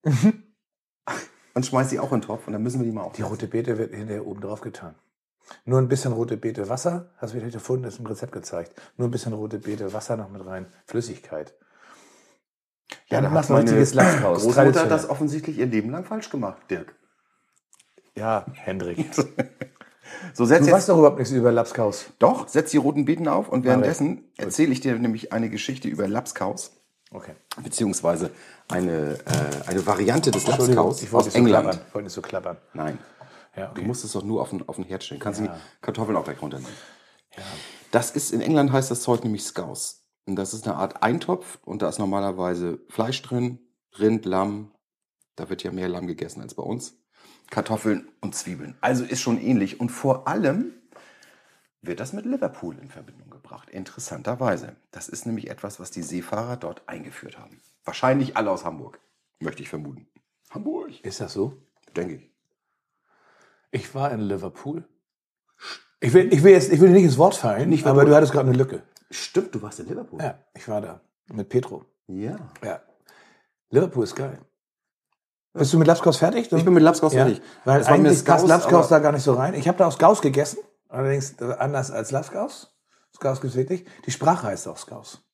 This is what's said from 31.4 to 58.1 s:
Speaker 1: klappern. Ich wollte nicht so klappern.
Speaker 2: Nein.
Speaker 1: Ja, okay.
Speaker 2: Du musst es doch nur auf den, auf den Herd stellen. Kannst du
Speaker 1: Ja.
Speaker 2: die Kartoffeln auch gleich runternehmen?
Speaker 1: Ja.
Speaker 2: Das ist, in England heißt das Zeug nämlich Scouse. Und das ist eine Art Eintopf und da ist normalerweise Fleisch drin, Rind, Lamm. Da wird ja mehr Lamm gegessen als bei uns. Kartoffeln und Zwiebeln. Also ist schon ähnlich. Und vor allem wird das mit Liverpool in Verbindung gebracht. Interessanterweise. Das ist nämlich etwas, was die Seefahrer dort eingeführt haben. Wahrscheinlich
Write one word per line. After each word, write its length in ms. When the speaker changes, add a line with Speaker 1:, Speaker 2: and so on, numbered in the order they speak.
Speaker 1:
klappern. 180
Ich 60
wollte 100
nicht 100
so 80
klappern. 340
Speaker 2:
Nein. 260
Speaker 1:
Ja, 140
okay. 100
Speaker 2:
Du 60
musst 180
es 80
doch 100
nur 200
auf 80
den, 180
auf 80
den 80
Herd 180
stellen. 180
Kannst 200
du 60
Speaker 1:
Ja. 80
Speaker 2:
die 60
Kartoffeln 340
auch 80
gleich 160
runternehmen? 320
Speaker 1:
Ja. 60
Speaker 2:
Das 220
ist, 200
in 80
England 320
heißt 200
das 100
Zeug 220
nämlich 200
Scouse. 600
Und 100
das 180
ist 140
eine 80
Art 260
Eintopf 640
und 180
da 60
ist 100
normalerweise 800
Fleisch 320
drin, 360
Rind, 260
Lamm. 480
Da 120
wird 160
ja 80
mehr 160
Lamm 180
gegessen 360
als 120
bei 80
uns. 320
Kartoffeln 600
und 140
Zwiebeln. 460
Also 240
ist 160
schon 200
ähnlich. 380
Und 120
vor 360
allem 460
wird 200
das 120
mit 140
Liverpool 560
in 80
Verbindung 400
gebracht. 400
Interessanterweise. 1040
Das 180
ist 180
nämlich 220
etwas, 300
was 140
die 100
Seefahrer 540
dort 320
eingeführt 500
haben. 220
Wahrscheinlich 520